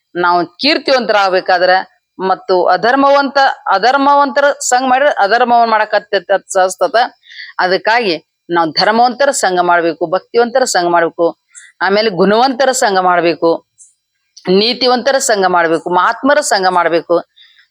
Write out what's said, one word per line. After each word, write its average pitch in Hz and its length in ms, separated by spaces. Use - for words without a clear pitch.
ನಾವು 175 300
ಕೀರ್ತಿವಂತರಾಗ್ಬೇಕಾದ್ರ 202 1200
ಮತ್ತು 185 480
ಅಧರ್ಮವಂತ-, 269 1080
ಅಧರ್ಮವಂತರ 277 800
ಸಂಘ 262 360
ಮಾಡಿದ್ರೆ 262 260
ಅಧರ್ಮವನ್ನ 233 560
ಮಾಡಕತ್ತ 208 640
ಸಹಸ್ತದ. 185 460
ಅದಕ್ಕಾಗಿ 185 680
ನಾವು 170 200
ಧರ್ಮವಂತರ 240 600
ಸಂಘ 185 300
ಮಾಡ್ಬೇಕು, 175 460
ಭಕ್ತಿವಂತರ 233 580
ಸಂಘ 180 240
ಮಾಡ್ಬೇಕು, 170 500
ಆಮೇಲೆ 208 300
ಗುಣವಂತರ 233 600
ಸಂಘ 214 260
ಮಾಡ್ಬೇಕು, 170 680
ನೀತಿವಂತರ 247 680
ಸಂಘ 208 280
ಮಾಡ್ಬೇಕು, 170 440
ಮಹಾತ್ಮರ 226 500
ಸಂಘ 208 260
ಮಾಡ್ಬೇಕು, 170 580